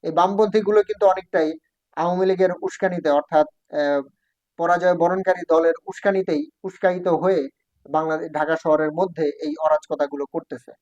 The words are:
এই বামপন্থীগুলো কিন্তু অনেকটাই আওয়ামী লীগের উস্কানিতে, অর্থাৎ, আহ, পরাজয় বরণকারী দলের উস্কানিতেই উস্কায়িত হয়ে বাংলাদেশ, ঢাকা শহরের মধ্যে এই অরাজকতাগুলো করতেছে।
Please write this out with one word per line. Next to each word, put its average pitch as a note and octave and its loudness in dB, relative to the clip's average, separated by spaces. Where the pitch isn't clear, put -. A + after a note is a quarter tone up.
এই E3 -6
বামপন্থীগুলো G3+ 2
কিন্তু - 0
অনেকটাই F#3 0
আওয়ামী F3+ 0
লীগের F#3 2
উস্কানিতে, F3+ -2
অর্থাৎ, D3+ 2
আহ, C#3+ 0
পরাজয় F3 2
বরণকারী F3+ 0
দলের E3 4
উস্কানিতেই F#3+ -2
উস্কায়িত F3+ -2
হয়ে E3+ 2
বাংলাদেশ, D#3+ -2
ঢাকা D3+ -2
শহরের D#3 0
মধ্যে E3 -2
এই D3+ -6
অরাজকতাগুলো D3 -2
করতেছে। - -12